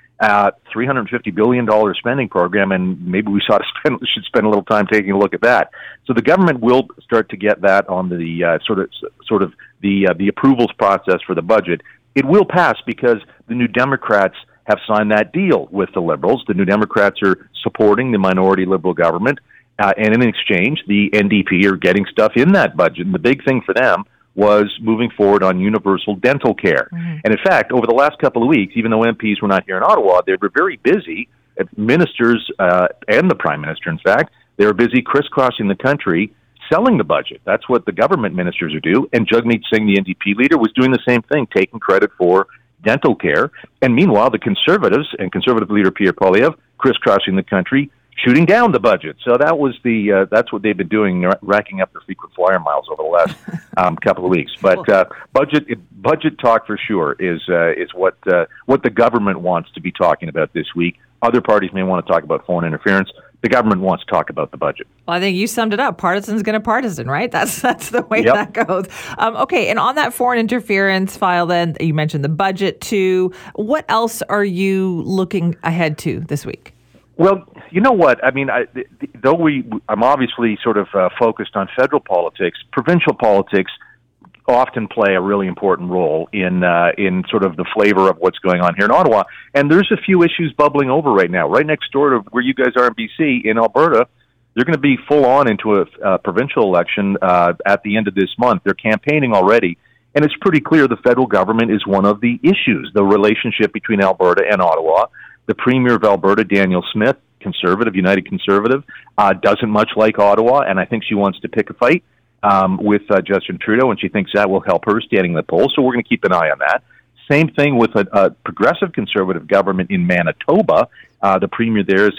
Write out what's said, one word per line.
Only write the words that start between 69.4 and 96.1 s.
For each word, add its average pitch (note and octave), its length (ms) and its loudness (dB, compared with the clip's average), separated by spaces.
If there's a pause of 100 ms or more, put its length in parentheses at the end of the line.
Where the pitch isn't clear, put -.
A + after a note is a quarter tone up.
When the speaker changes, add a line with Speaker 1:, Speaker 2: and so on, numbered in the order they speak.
Speaker 2:
and A3+ 80 -2
on A#3+ 160 -2
that C#4+ 180 -2
foreign B3 280 -2
interference G3 760 -2
file, F3 300 0
then E3+ 340 -2
you D#3+ 140 -2
mentioned D3+ 300 -4
the C#3+ 60 -2
budget F#3+ 520 -4
too. F#3 500 -2 (220)
What G#3+ 360 -4
else A3+ 340 -2
are G3+ 200 -2
you F#3+ 600 -2
looking F3+ 560 -2
ahead E3 380 -2
to - 220 -6
this D3 260 -8
week? - 260 -14 (420)
Speaker 1:
Well, F#3+ 320 2 (240)
you F3+ 100 0
know C4 120 4
what? D#3 300 2
I B2+ 60 2
mean, C3+ 220 -2
I, A#2+ 140 -2
th-, - 220 -12 (120)
th-, - 120 -12 (120)
though C3+ 100 4
we, D3 340 0 (220)
I'm G#2+ 140 -2
obviously A#2+ 600 0
sort A2 140 0
of, G2 160 0
uh, F#2 240 0
focused A2+ 380 -2
on G2 200 -4
federal C3 240 0
politics, F2 600 -4 (120)
provincial E3 440 0
politics G2 560 0 (760)
often B2 400 0
play G2 280 0
a F#2 40 0
really G2 280 0
important F2+ 420 -2
role E2 420 -2
in, F2+ 320 -2
uh, F2 340 2
in F#2 300 -2
sort G2+ 160 -2
of E2+ 140 -2
the F2 160 -6
flavor G2+ 340 4
of F#2 100 2
what's F2+ 200 0
going F2+ 240 0
on F2 140 2
here G2 100 0
in A2 60 0
Ottawa. C3 320 4 (320)
And C#3+ 140 2
there's F#3 220 2
a G#3 60 2
few F#3 240 2
issues E3 320 -2
bubbling C#3+ 380 0
over C#3+ 200 0
right F#2+ 180 2
now. E2+ 200 0
Right B2 160 2
next D3+ 260 -4
door C#3 200 0
to A#2+ 80 2 (100)
where B2 140 -2
you C3 100 0
guys B2+ 240 0
are B2 100 4
in A#2 60 0
B A2 240 -8
C, C#3 260 0
in A2 140 -2
Alberta, B2 500 2 (460)
they're B2 100 0
gonna D#3+ 140 0
be C3+ 200 0 (100)
full D3 180 4
on C3+ 240 4
into G#2 320 0
a, E2 40 -2 (180)
a F#2+ 160 0